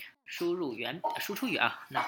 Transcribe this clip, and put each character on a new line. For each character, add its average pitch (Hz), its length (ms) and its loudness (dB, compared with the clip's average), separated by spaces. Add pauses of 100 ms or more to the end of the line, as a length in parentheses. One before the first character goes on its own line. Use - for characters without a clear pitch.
(280)
输 175 260 0
入 160 220 0
源， 120 260 -2 (180)
输 - 140 -2
出 254 140 0
源 151 160 4
啊， - 260 2
那 131 180 2